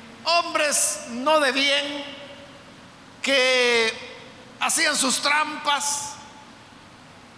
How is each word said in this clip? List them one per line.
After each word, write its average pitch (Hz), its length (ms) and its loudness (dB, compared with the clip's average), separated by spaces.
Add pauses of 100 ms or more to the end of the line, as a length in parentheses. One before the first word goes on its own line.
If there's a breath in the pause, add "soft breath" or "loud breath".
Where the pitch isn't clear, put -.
(260)
hombres 320 840 0
no 277 300 2
de 269 120 4
bien, 285 520 0 (1200)
que 254 720 4 (640)
hacían 294 380 0
sus 262 240 0
trampas, 294 920 0 (1200)